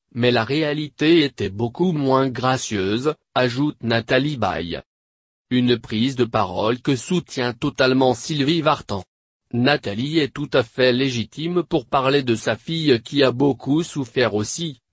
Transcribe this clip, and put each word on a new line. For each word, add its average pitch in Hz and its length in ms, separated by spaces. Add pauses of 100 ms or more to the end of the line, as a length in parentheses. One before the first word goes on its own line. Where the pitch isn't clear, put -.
(120)
mais 120 200
la 117 120
réalité 151 800
était 104 280
beaucoup 120 400
moins 135 360
gracieuse », 120 840 (220)
ajoute 127 480
Nathalie 131 540
Baye. 85 440 (680)
Une 123 260
prise 117 380
de 120 100
parole 107 560
que 143 140
soutient 123 580
totalement 131 640
Sylvie 151 460
Vartan. 139 420 (500)
Nathalie 131 640
est 143 160
tout 143 200
à 131 100
fait 127 280
légitime 139 720
pour 151 240
parler 135 380
de 120 100
sa 113 220
fille 156 500
qui 143 160
a 131 100
beaucoup 139 520
souffert 127 500
aussi, 131 460 (120)